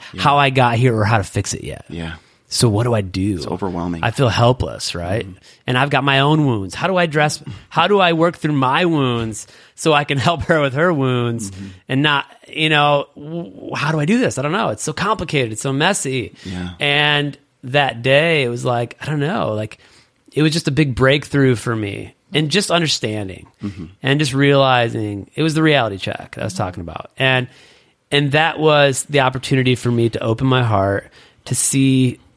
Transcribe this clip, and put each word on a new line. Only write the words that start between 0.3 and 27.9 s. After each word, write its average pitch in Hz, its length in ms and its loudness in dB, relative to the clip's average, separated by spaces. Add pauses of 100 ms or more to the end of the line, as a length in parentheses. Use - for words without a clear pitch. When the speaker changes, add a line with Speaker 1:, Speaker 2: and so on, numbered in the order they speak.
Speaker 2:
I 139 120 4
got 123 260 4
here 120 200 4
or 107 80 2
how 110 140 2
to 95 60 0
fix - 300 -4
it - 100 -10
yet. - 240 -12
Speaker 1:
Yeah. 82 280 -10 (320)
Speaker 2:
So - 200 2
what 107 160 0
do 120 80 0
I 110 80 2
do? 95 360 -2
Speaker 1:
It's 82 100 -8
overwhelming. 87 580 -4
Speaker 2:
I 113 60 0
feel 127 180 2
helpless, 95 680 0
right? 90 320 -6
Speaker 1:
Mm-hmm. 95 120 -18 (280)
Speaker 2:
And 127 120 0
I've 143 100 0
got 135 160 0
my 139 160 2
own 151 260 4
wounds. 104 280 -2
How - 120 -6
do 185 100 0
I 175 80 2
address, 151 380 0 (280)
how 170 180 2
do 202 100 4
I 175 140 4
work 165 240 2
through 151 160 -2
my 139 320 2
wounds 120 640 0 (280)
so 160 200 0
I 143 100 2
can 143 140 -2
help 151 260 0
her 165 160 2
with 135 140 0
her 170 180 2
wounds 120 580 -2
Speaker 1:
Mm-hmm. 98 160 -14 (220)
Speaker 2:
and 135 140 0
not, 147 240 2 (220)
you 156 200 0
know, 147 380 2 (100)
w-, 170 580 -12
how 131 160 -4
do 156 100 -2
I 143 40 -2
do 214 140 2
this? 233 180 -2
I 131 60 -6
don't 147 100 -2
know. 202 160 -2
It's 110 140 -6
so 151 100 -6
complicated. 156 600 -2
It's 110 100 -10
so 135 100 -4
messy. 135 600 -2 (100)
Speaker 1:
Yeah. 90 340 -8
Speaker 2:
And 147 600 0 (260)
that 131 380 -2
day, 147 400 4
it 123 80 0
was 123 160 -4
like, 120 340 -2
I - 60 -12
don't 147 140 -2
know, 143 340 -2
like, 107 240 -6 (560)
it 143 80 2
was 156 100 4
just 160 160 -2
a 147 40 -2
big 135 220 2
breakthrough 131 640 2
for 117 180 -4
me. 107 400 -8 (200)
And 151 160 0
just 196 200 0
understanding 107 760 -2 (160)
Speaker 1:
Mm-hmm. 95 220 -10 (180)
Speaker 2:
and 135 180 2
just 143 140 -2
realizing 120 1000 2
it 139 80 -2
was 156 120 0
the 160 80 0
reality 131 360 2
check - 360 -10
that - 60 -10
I - 40 -4
was 90 100 -6
talking 92 280 -6
about. - 360 -12
And, 131 300 0 (640)